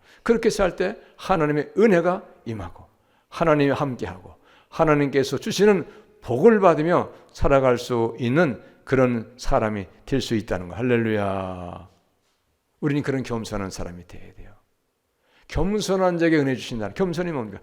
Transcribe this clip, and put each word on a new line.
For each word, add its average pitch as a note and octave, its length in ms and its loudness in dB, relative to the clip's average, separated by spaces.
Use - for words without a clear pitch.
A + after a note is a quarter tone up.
그렇게 A3+ 260 2
살 F#3+ 260 0
때 G3 220 -4
하나님의 D3 600 -2
은혜가 F#3 460 4
임하고 A2 400 -12
하나님이 D3+ 420 2
함께하고 A2+ 640 -6
하나님께서 C#3+ 680 2
주시는 G3+ 500 2
복을 G3 380 4
받으며 D#3+ 500 2
살아갈 C3 460 4
수 A#2 420 -2
있는 C3 420 0
그런 B2 540 0
사람이 G#2+ 500 0
될 C3 160 -2
수 - 140 -4
있다는 F#2 340 -4
거. E2+ 60 -14
할렐루야. F#2+ 1120 -4
우리는 D3 220 -2
그런 C3 220 -4
겸손한 G#2 480 -6
사람이 F2 360 -12
돼야 F#2 260 -20
돼요. F#2 200 -20
겸손한 F#3 720 0
자에게 D#3+ 200 4
은혜 C3+ 180 0
주신다. G#2+ 340 -8
겸손이 F3 420 -4
뭡니까? A2 320 -8